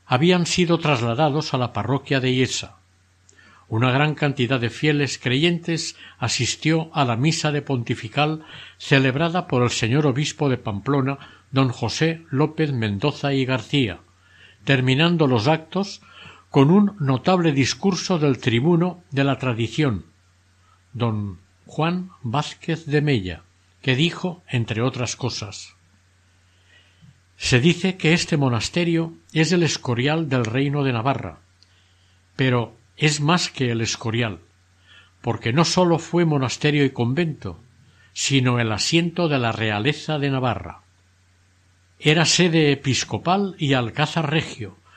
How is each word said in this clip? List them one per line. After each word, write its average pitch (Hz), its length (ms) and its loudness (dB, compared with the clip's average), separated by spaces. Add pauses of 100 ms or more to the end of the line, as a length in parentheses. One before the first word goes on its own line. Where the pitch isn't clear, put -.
habían 170 400 2
sido 170 320 2
trasladados 143 760 0
a 135 40 0
la 123 140 -2
parroquia 131 460 -2
de 127 140 0
Iesa. 127 460 -2 (920)
Una 120 240 0
gran 147 240 2
cantidad 131 420 0
de 117 120 -2
fieles 147 480 -2
creyentes 165 760 0 (240)
asistió 156 760 -2
a 151 100 0
la 120 120 0
misa 156 360 0
de 143 100 -2
pontifical 139 800 -4 (340)
celebrada 147 680 2
por 123 160 2
el 120 80 4
señor 127 360 2
obispo 143 420 0
de 127 80 0
Pamplona, 131 640 -2 (340)
don 131 180 2
José 160 600 -2
López 151 420 0
Mendoza 123 640 -2
y 135 100 2
García, 120 540 0 (640)
terminando 143 640 4
los 123 220 2
actos 170 520 -2 (480)
con 143 220 6
un 202 300 4
notable 160 500 2
discurso 165 680 0
del 139 180 2
tribuno 165 720 2
de 139 140 0
la 139 140 0
tradición, 117 640 -2 (880)
don 107 460 -4 (280)
Juan 180 440 -4 (120)
Vázquez 151 640 -4
de 147 140 0
Mella, 107 420 -2 (400)
que 127 140 0
dijo, 165 520 -2
entre 113 320 -2
otras 123 360 -4
cosas: - 580 -8 (1600)
"Se - 240 2
dice 175 360 2
que 165 160 0
este 170 240 0
monasterio 165 800 -2 (180)
es 156 180 0
el 175 140 2
Escorial 147 640 -2
del 127 160 0
Reino 139 400 -2
de 135 80 0
Navarra, 113 480 -4 (960)
pero 123 400 0 (200)
es 151 240 0
más 165 300 0
que 123 220 -2
el 113 80 -2
Escorial, 113 580 -4 (800)
porque 113 320 -4
no 160 120 2
sólo 170 340 2
fue 170 260 -2
monasterio 147 600 0
y 135 60 2
convento, 127 680 -4 (540)
sino 127 480 2
el 113 100 0
asiento 165 580 0
de 143 120 0
la 117 100 0
realeza 110 680 -2
de 139 100 -2
Navarra. 120 520 -4 (1200)
Era 156 220 4
sede 160 480 4
episcopal 160 840 -2
y 139 160 0
alcázar 139 560 -2
regio, 131 480 -6 (180)